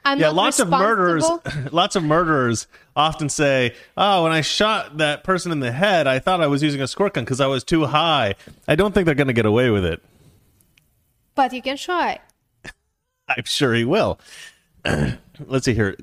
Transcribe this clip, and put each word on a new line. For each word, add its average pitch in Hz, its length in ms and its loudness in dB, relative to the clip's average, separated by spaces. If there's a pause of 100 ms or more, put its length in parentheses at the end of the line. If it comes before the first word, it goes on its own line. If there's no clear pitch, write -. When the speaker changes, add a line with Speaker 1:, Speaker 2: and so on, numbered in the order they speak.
Speaker 1:
I'm 277 140 0
Speaker 2:
Yeah, 160 100 4
Speaker 1:
not 151 80 0
Speaker 2:
lots 220 240 0
of 214 100 2
murderers, 202 540 2
Speaker 1:
responsible"? 220 480 -4
Speaker 2:
<laughs> 151 40 -2
lots 190 200 0
of 185 60 0
murderers 151 640 0 (300)
often 151 320 -2
say, 135 460 0 (220)
"Oh, 190 280 2
when 160 80 2
I 160 80 2
shot 202 580 -2
that 147 260 -2
person 180 280 -2
in 151 80 -2
the 123 120 -4
head, 170 340 2
I 131 120 2
thought 180 220 0
I 160 60 2
was 143 160 0
using 143 180 -2
a 131 80 -4
squirt 196 260 -2
gun 131 100 -4
'cause 127 160 -4
I 139 60 4
was 135 180 -2
too 160 220 0
high." 143 480 0 (320)
I - 80 2
don't 196 200 0
think 196 120 2
they're 156 80 2
gonna 135 180 0
get 113 140 2
away 120 240 4
with 101 140 2
it. 82 180 -4 (1300)
Speaker 1:
But 262 180 0
you 254 100 -10
can 262 140 -6
try. 311 440 -4 (440)
Speaker 2:
<laughs> - 640 -20
I'm 120 160 -4
sure 127 300 0
he 117 100 2
will. 131 340 0 (680)
<clears throat> - 40 -4 (580)
Let's 127 200 -4
see 120 80 2
here. 101 280 -2